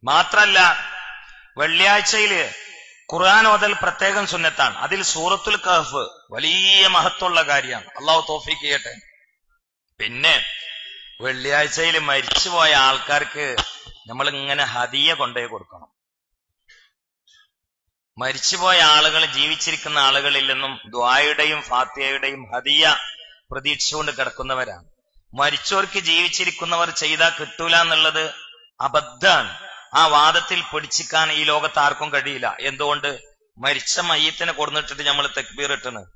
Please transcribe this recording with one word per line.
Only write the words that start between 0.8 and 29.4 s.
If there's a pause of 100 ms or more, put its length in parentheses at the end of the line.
വെള്ളിയാഴ്ചയില് (600)
ഖുർആൻ
ഓതൽ
പ്രത്യേകം
സുന്നത്താണ്.
അതിൽ
സൂറത്തുൽ
കഹ്ഫ്
വലിയ
മഹത്വമുള്ള
കാര്യമാണ്.
അള്ളാഹു
തൗഫീഖ്
ചെയ്യട്ടെ. (1040)
പിന്നെ (760)
വെള്ളിയാഴ്ചയിൽ
മരിച്ചുപോയ
ആൾക്കാർക്ക് (520)
നമ്മളിങ്ങനെ
ഹദിയ
കൊണ്ടുപോയി
കൊടുക്കണം. (2250)
മരിച്ചുപോയ
ആളുകൾ
ജീവിച്ചിരിക്കുന്ന
ആളുകളിൽ
നിന്നും
ദുആയുടെയും
ഫാത്തിഹയുടെയും
ഹദിയ (540)
പ്രതീക്ഷിച്ചുകൊണ്ട്
കിടക്കുന്നവരാണ്. (460)
മരിച്ചവർക്ക്
ജീവിച്ചിരിക്കുന്നവർ
ചെയ്താൽ
കിട്ടൂല
എന്നുള്ളത് (480)
അബദ്ധാണ്. (380)